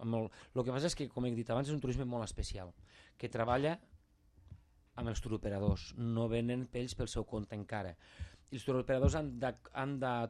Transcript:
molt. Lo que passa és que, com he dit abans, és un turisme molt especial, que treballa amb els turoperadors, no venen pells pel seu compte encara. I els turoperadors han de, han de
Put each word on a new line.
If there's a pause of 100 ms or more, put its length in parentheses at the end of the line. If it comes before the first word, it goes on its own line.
molt. (240)
Lo
que
passa
és
que,
com
he
dit
abans,
és
un
turisme
molt
especial, (480)
que
treballa (1300)
amb
els
turoperadors,
no
venen
pells
pel
seu
compte
encara. (580)
I
els
turoperadors
han (100)
de, (280)
han
de (160)